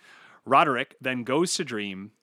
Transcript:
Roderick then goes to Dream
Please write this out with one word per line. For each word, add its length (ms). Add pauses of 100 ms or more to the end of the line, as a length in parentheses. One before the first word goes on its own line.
(460)
Roderick 560
then 220
goes 320
to 80
Dream 480 (120)